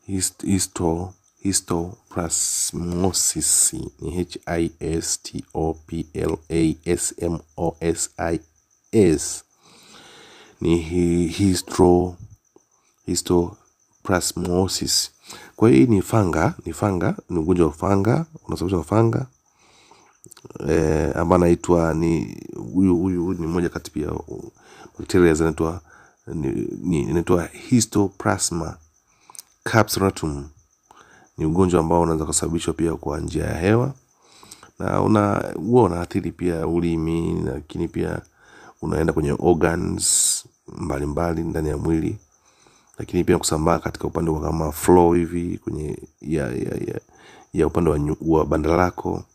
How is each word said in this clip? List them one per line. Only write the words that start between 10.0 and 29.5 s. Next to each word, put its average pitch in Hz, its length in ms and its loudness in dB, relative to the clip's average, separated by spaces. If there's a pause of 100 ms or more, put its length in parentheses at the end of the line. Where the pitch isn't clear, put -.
Ni 85 180 2
hi-, 85 500 0
histro-, 90 840 4 (920)
histoplasmosis. - 2000 -2 (460)
Kwa 110 120 6
hiyo 131 120 8
hii 131 60 8
ni 101 160 4
fanga, 95 520 2 (120)
ni 82 60 -8
fanga, 98 440 0 (140)
ni 87 80 0
ugonjwa 85 280 4
wa 76 60 0
fanga, 101 540 2 (200)
unasababishwa 87 320 -2
na 78 60 -4
fanga. 113 420 2 (1400)
Eh, 78 480 2
ambaye 87 260 4
anaitwa 85 520 4
ni, 80 460 -2 (160)
huyu, 90 400 2
huyu, 87 280 0
huyu 90 160 -4
ni 80 60 -4
mmoja 87 220 0
kati - 220 -10
pia, 76 220 -6
uh, - 320 -10 (540)
bacteria 85 360 4
zinaitwa, 82 460 0 (460)
ni, 73 220 -6 (320)
ni, 82 200 0
inaitwa 85 460 0
Histoplasma 98 1300 -2 (880)